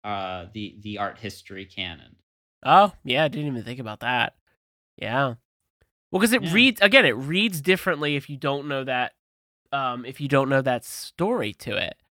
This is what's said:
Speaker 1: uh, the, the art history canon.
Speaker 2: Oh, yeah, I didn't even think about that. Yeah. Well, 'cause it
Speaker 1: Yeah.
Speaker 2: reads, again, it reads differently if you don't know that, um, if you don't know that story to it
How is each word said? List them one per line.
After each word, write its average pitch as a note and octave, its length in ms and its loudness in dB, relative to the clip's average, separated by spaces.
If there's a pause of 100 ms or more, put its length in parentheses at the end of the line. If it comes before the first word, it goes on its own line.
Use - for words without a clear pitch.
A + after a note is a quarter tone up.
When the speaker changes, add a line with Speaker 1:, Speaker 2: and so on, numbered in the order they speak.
Speaker 1:
uh, F#2 500 -8
the, G#2 260 -10
the G#2 200 -10
art G2+ 200 -6
history G2 460 -14
canon. E2+ 500 -12 (480)
Speaker 2:
Oh, F#3 300 8 (100)
yeah, C#3 220 2
I - 20 0
didn't D3 200 -4
even A#2+ 160 -4
think B2 160 -10
about A2 200 -10
that. A#2+ 360 -2 (600)
Yeah. B2 380 -2 (760)
Well, F#3 100 0
'cause A3 120 4
it G3+ 80 2
Speaker 1:
Yeah. E3 120 -4
Speaker 2:
reads, A#3+ 280 4
again, G#3 240 6
it C3+ 60 4
reads D#3+ 500 -2
differently D3+ 540 0
if C#3 140 -6
you C#3+ 80 -10
don't C#3+ 300 -4
know C3+ 160 -4
that, B2+ 320 -2 (560)
um, B2+ 340 -4
if C3 160 -12
you C#3+ 80 -4
don't C3+ 200 4
know C3+ 120 4
that B2+ 240 -2
story F3 680 -4
to - 220 -8
it F2+ 340 -6